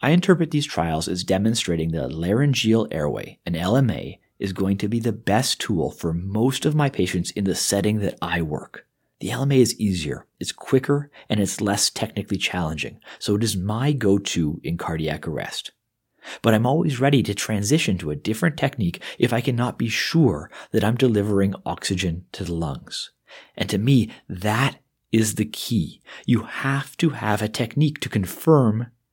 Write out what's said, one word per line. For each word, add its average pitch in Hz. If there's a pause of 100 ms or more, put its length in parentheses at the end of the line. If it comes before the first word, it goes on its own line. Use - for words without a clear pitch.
I 131
interpret 170
these 147
trials -
as 90
demonstrating 92
the 76
laryngeal 110
airway, 73
an 85
L 92
M 131
A, - (200)
is 98
going 98
to 104
be 113
the 113
best 110
tool 78
for 82
most 104
of 151
my 151
patients 90
in 104
the 95
setting 104
that 98
I 85
work. - (320)
The 101
L 120
M 139
A 131
is -
easier, 90 (120)
it's -
quicker, 143 (200)
and 107
it's 98
less 101
technically 104
challenging, 80 (200)
so 104
it 107
is 107
my 110
go-to 98
in 85
cardiac 78
arrest. - (720)
But 113
I'm 110
always 143
ready 135
to 104
transition 104
to 78
a 73
different 143
technique 101 (160)
if -
I 117
cannot 123
be 120
sure 110 (200)
that 110
I'm 113
delivering 104 (120)
oxygen 90
to -
the 87
lungs. - (440)
And 98
to 107
me, 113 (160)
that 107 (320)
is 110
the 107
key. - (240)
You 117
have -
to 160
have 107
a 107
technique 139
to -
confirm 117 (240)